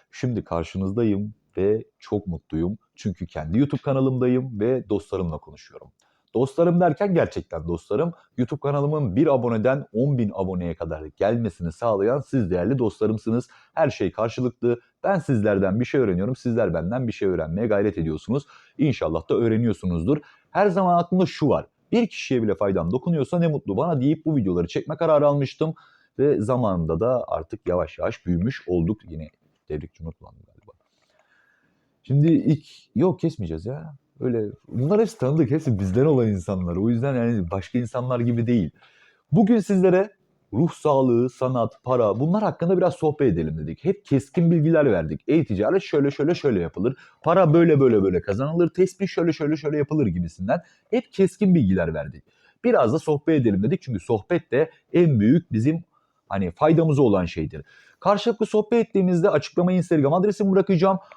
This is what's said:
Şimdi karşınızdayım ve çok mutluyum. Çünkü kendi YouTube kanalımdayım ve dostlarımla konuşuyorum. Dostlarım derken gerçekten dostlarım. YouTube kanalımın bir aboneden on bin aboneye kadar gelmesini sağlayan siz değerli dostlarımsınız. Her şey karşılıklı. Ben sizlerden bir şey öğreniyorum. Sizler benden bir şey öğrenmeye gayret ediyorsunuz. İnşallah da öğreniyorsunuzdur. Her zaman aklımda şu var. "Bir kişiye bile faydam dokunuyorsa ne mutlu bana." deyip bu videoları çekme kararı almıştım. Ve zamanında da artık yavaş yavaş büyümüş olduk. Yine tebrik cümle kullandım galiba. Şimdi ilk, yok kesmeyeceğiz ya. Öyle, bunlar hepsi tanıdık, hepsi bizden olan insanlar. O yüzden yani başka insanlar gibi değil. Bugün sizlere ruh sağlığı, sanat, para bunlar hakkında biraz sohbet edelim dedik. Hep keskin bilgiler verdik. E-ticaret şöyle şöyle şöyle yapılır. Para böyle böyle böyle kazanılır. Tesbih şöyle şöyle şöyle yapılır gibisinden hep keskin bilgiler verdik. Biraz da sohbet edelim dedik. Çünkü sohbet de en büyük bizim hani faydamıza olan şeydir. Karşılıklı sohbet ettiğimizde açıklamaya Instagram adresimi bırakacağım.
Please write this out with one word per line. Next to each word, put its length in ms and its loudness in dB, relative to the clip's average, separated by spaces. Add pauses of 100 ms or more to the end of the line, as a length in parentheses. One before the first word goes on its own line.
(120)
Şimdi 320 -6
karşınızdayım 920 -4 (240)
ve 280 0 (140)
çok 280 -6
mutluyum. 500 -6 (180)
Çünkü 320 -8
kendi 320 -4
YouTube 220 -2
kanalımdayım 760 -2
ve 300 -2
dostlarımla 480 -4
konuşuyorum. 500 -20 (460)
Dostlarım 460 2
derken 340 0
gerçekten 540 -2
dostlarım. 460 -4 (240)
YouTube 220 -4
kanalımın 560 -2
bir 120 4
aboneden 640 0
on 240 0
bin 180 0
aboneye 400 -4
kadar 300 -8
gelmesini 680 -2
sağlayan 480 0
siz 320 -2
değerli 280 0
dostlarımsınız. 680 -2 (260)
Her 160 0
şey 220 -4
karşılıklı. 680 -2 (240)
Ben 160 0
sizlerden 600 0
bir 60 -2
şey 160 0
öğreniyorum. 340 -2
Sizler 380 -2
benden 340 -4
bir 60 -4
şey 140 -4
öğrenmeye 400 -2
gayret 300 0
ediyorsunuz. 500 -4 (300)
İnşallah 520 -2
da 60 0
öğreniyorsunuzdur. 840 0 (340)
Her 160 2
zaman 300 0
aklımda 280 0
şu 240 -2
var. 180 0 (240)
"Bir 160 2
kişiye 360 -4
bile 120 0
faydam 360 -2
dokunuyorsa 480 -2
ne 80 2
mutlu 300 -4
bana." 240 -2
deyip 240 0
bu 100 0
videoları 320 0
çekme 300 -6
kararı 300 2
almıştım. 460 -2 (460)
Ve 220 2
zamanında 580 0
da 280 0
artık 400 -8
yavaş 300 -2
yavaş 280 -6
büyümüş 420 -2
olduk. 300 -2 (120)
Yine 180 -14 (400)
tebrik 260 -10
cümle 180 -14
kullandım 340 -20
galiba. 260 -20 (1300)
Şimdi 240 2
ilk, 380 2 (300)
yok 240 0
kesmeyeceğiz 460 -6
ya. 300 -12 (240)
Öyle, 260 -2 (220)
bunlar 340 0
hepsi 160 -2
tanıdık, 340 0
hepsi 280 0
bizden 260 2
olan 220 4
insanlar. 480 -2
O 140 0
yüzden 260 -2
yani 360 -2
başka 280 -4
insanlar 400 -4
gibi 280 0
değil. 240 0 (600)
Bugün 280 4
sizlere 580 2 (360)
ruh 180 0
sağlığı, 580 2
sanat, 540 -4
para 360 2
bunlar 240 0
hakkında 340 0
biraz 160 2
sohbet 400 0
edelim 240 -4
dedik. 280 -10
Hep 200 -2
keskin 460 0
bilgiler 400 4
verdik. 360 -2
E-ticaret 540 0
şöyle 300 0
şöyle 240 -2
şöyle 240 0
yapılır. 360 -4 (260)
Para 320 4
böyle 260 6
böyle 240 6
böyle 180 2
kazanılır. 480 -2
Tesbih 380 -2
şöyle 260 0
şöyle 220 -2
şöyle 220 -4
yapılır 300 0
gibisinden 540 -4 (280)
hep 220 -4
keskin 440 2
bilgiler 380 2
verdik. 300 -10 (400)
Biraz 300 4
da 60 0
sohbet 420 0
edelim 220 2
dedik. 180 -2
Çünkü 180 -6
sohbet 520 -4
de 200 0 (220)
en 260 4
büyük 320 4
bizim 320 0 (460)
hani 220 -4
faydamıza 500 2
olan 240 4
şeydir. 400 -8 (340)
Karşılıklı 460 0
sohbet 420 0
ettiğimizde 420 2
açıklamaya 480 2
Instagram 360 2
adresimi 380 0
bırakacağım. 480 2 (180)